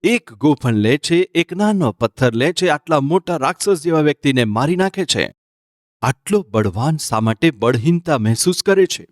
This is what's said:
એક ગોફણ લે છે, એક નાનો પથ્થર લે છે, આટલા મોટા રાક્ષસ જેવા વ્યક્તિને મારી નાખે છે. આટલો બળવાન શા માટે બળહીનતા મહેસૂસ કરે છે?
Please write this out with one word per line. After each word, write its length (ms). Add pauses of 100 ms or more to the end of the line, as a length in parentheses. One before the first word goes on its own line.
એક 300
ગોફણ 400
લે 240
છે, 180
એક 380
નાનો 380
પથ્થર 420
લે 200
છે, 140
આટલા 320
મોટા 380
રાક્ષસ 440
જેવા 200
વ્યક્તિને 420
મારી 320
નાખે 300
છે. 280 (680)
આટલો 420
બળવાન 540
શા 220
માટે 320
બળહીનતા 640
મહેસૂસ 460
કરે 220
છે? 260